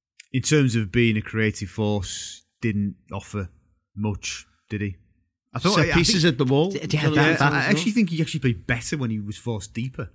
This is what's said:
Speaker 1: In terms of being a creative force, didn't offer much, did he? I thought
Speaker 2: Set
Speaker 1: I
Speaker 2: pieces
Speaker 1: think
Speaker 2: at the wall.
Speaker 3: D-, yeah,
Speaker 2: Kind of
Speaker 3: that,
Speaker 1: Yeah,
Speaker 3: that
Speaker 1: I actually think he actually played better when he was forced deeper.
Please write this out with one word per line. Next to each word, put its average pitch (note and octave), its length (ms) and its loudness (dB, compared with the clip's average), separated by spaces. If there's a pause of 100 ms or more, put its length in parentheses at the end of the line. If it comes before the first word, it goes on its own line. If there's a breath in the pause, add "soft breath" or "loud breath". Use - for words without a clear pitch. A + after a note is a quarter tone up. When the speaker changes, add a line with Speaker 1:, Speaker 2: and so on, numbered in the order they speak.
(320)
Speaker 1:
In B2+ 100 0
terms C#3 340 4
of G#2+ 160 -2
being A#2 240 4
a G#2 60 -2
creative G#2+ 480 -2
force, - 720 -4 (180)
didn't G2+ 360 -2 (160)
offer G2 360 -8 (480)
much, G2+ 500 -6 (240)
did G#2 100 -4
he? G2 160 -4 (580)
I B2 40 -6
thought F#3 160 0
Speaker 2:
Set D#3+ 160 4
Speaker 1:
I - 20 0
Speaker 2:
pieces E3+ 300 4
Speaker 1:
think E3 120 4
Speaker 2:
at A#2+ 40 -6
the C#3+ 80 2
wall. C#3+ 240 2
Speaker 3:
D-, F#3+ 80 -6
yeah, - 80 -8
Speaker 2:
Kind D3+ 220 0
of D#3 80 2
Speaker 3:
that, D3 160 6
Speaker 1:
Yeah, E3 40 2
Speaker 3:
that C#3+ 160 4
Speaker 1:
I - 120 0
actually F3 260 2
think G#3 200 2
he D#3+ 120 0
actually - 180 -4
played A#2 260 0
better A#2 300 -4
when B2+ 140 -2
he A2 100 -2
was G#2 160 -8
forced - 380 -8
deeper. B2+ 400 -8